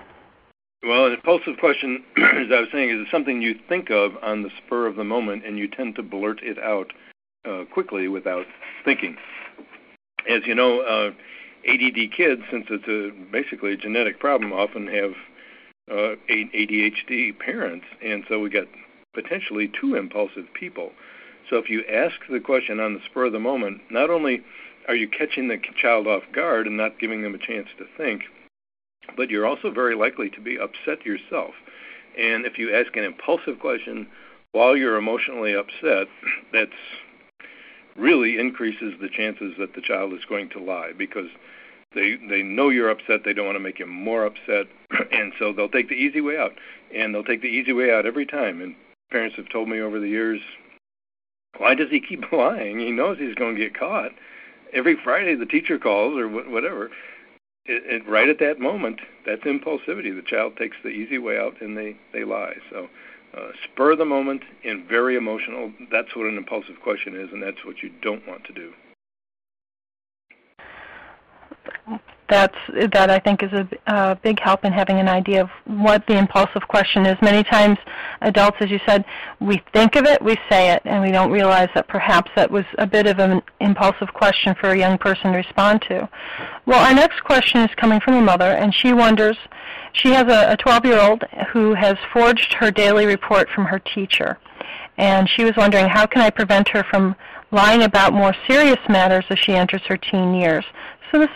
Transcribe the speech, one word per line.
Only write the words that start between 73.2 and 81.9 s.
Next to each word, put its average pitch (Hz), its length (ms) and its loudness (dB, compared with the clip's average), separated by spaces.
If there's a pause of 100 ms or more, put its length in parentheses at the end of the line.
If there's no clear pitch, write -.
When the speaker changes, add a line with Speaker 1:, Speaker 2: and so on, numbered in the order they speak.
Speaker 2:
is 196 120 -4
a, 196 120 -2 (200)
a 196 300 0
big 214 220 -2
help 190 280 2
in 190 60 2
having 190 280 2
an 190 80 2
idea 185 320 2
of 185 80 0 (160)
what 208 420 2
the 208 120 4
impulsive 196 500 2
question 196 380 4
is. 190 160 4
Many 208 200 6
times, 208 360 6 (420)
adults, 208 400 4
as 196 100 0
you 202 140 0
said, 202 220 4 (340)
we 196 220 0 (100)
think 220 240 6
of 269 80 6
it, 294 160 6
we 220 160 2 (140)
say 185 220 6
it, - 120 2
and 202 180 0
we 190 80 2
don't 185 220 4
realize 190 420 4
that - 140 0
perhaps 175 480 2